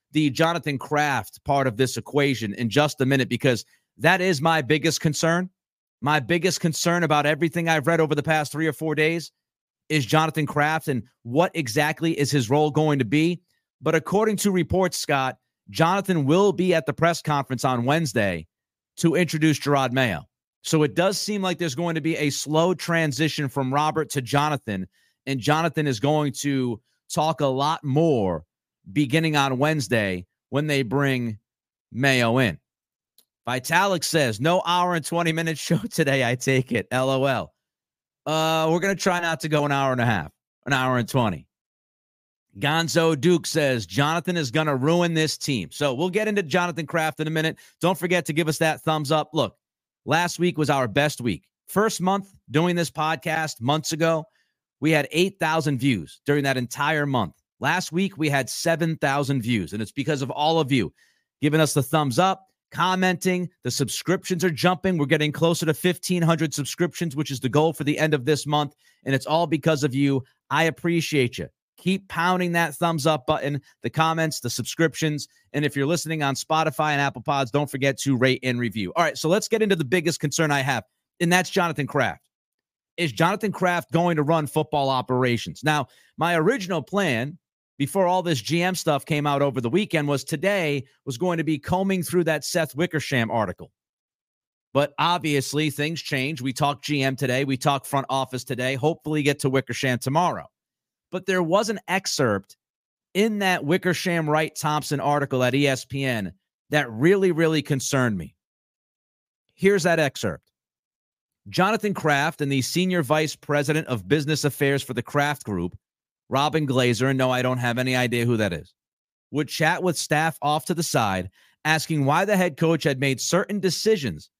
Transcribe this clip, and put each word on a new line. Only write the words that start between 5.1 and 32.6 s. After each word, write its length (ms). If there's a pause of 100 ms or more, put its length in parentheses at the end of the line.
My 180
biggest 420
concern 420
about 240
everything 420
I've 160
read 140
over 160
the 80
past 280
three 140
or 80
four 220
days 360 (560)
is 160
Jonathan 440
Kraft 400
and 160 (180)
what 320
exactly 640
is 140
his 180
role 220
going 260
to 80
be. 360 (400)
But 140
according 420
to 140
reports, 460
Scott, 400 (320)
Jonathan 560
will 260
be 220
at 120
the 80
press 280
conference 420
on 220
Wednesday 640 (500)
to 180
introduce 440
Jerod 320
Mayo. 340 (380)
So 200
it 120
does 220
seem 240
like 180
there's 160
going 200
to 60
be 160
a 120
slow 440
transition 760
from 260
Robert 380
to 100
Jonathan, 680 (380)
and 140
Jonathan 480
is 120
going 340
to 480 (320)
talk 280
a 40
lot 380
more 600 (480)
beginning 440
on 240
Wednesday 640 (240)
when 180
they 140
bring 560 (540)
Mayo 460
in. 200 (920)